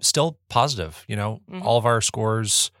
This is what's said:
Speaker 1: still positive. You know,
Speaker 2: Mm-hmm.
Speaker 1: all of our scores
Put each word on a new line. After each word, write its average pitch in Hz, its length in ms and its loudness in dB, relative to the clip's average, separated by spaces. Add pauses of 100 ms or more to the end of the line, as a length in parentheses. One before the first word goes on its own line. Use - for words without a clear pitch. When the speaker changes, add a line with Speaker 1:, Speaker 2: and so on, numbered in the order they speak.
Speaker 1:
still 156 360 0 (120)
positive. 117 580 0
You 110 80 -6
know, 104 340 -4
Speaker 2:
Mm-hmm. 185 160 -10
Speaker 1:
all 117 120 4
of 110 80 2
our 117 160 4
scores 110 800 -2